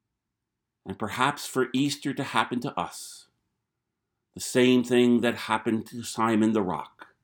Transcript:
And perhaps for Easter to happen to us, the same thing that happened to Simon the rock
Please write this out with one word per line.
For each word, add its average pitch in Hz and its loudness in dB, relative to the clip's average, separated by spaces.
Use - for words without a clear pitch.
And 95 -8
perhaps 127 -2
for 127 0
Easter 139 -2
to 143 -6
happen - -2
to - -8
us, - -10
the - -14
same 127 4
thing 120 6
that 117 0
happened 110 -2
to 117 -14
Simon 110 2
the 107 0
rock - -8